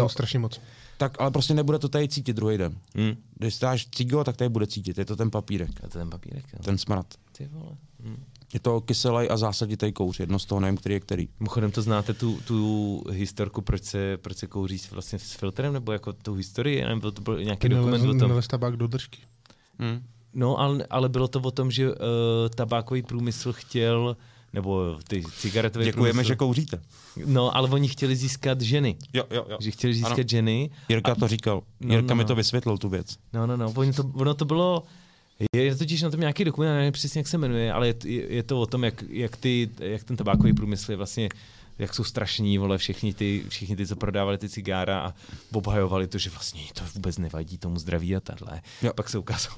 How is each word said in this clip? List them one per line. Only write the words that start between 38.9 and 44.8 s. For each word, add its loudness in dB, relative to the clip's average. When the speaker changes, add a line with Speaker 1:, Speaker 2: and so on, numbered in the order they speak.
Speaker 3:
jak -4
ty, 2
jak -4
ten -4
tabákový 6
průmysl 0
je -2
vlastně, -2
jak -4
jsou -2
strašní, 0
vole, 2
všichni -2
ty, -2
všichni -6
ty, -2
co -4
prodávali -2
ty -8
cigára -2